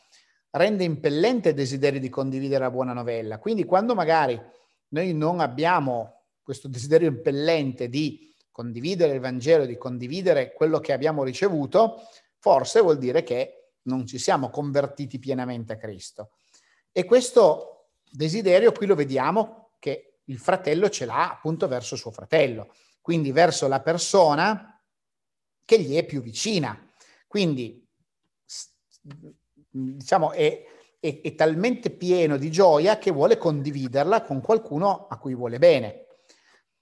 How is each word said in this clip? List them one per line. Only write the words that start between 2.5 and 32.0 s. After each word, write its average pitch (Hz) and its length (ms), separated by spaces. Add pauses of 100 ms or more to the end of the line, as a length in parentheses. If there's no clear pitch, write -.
la 127 80
buona 127 220
novella. 117 460
Quindi 208 260
quando 208 320
magari 156 440 (500)
noi 170 220
non 160 280
abbiamo 135 840 (180)
questo - 280
desiderio 143 400
impellente 139 800
di 143 400 (300)
condividere 139 560
il 131 60
Vangelo, 131 460
di 120 100
condividere 131 760
quello 156 280
che 143 120
abbiamo 143 300
ricevuto, 180 840 (300)
forse 135 420
vuol 160 180
dire 131 240
che - 600
non 127 220
ci - 140
siamo 139 320
convertiti 139 680
pienamente 123 540
a - 20
Cristo. 107 560 (580)
E 180 140
questo 226 840 (200)
desiderio 180 640
qui 202 140
lo 196 100
vediamo 147 840
che - 460
il 127 140
fratello 180 520
ce - 140
l'ha 131 260
appunto 160 380
verso 123 260
suo 120 160
fratello, 120 640 (260)
quindi 160 300
verso 156 380
la 135 120
persona 175 1000 (840)
che 226 160
gli 139 140
è 170 100
più 139 160
vicina. 120 560 (520)
Quindi, 139 580 (580)
s-, - 260 (1000)
diciamo, 139 600
è, 151 320 (340)
è, 151 240
è 160 140
talmente 170 540
pieno 175 460